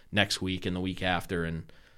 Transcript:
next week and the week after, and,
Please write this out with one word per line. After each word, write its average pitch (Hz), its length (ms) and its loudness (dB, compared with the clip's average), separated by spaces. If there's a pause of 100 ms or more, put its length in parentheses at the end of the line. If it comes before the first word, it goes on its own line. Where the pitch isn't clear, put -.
(120)
next 98 300 2
week 95 240 -2
and 90 100 -2
the 90 40 -2
week 92 220 -2
after, 87 420 2
and, 82 280 -4 (260)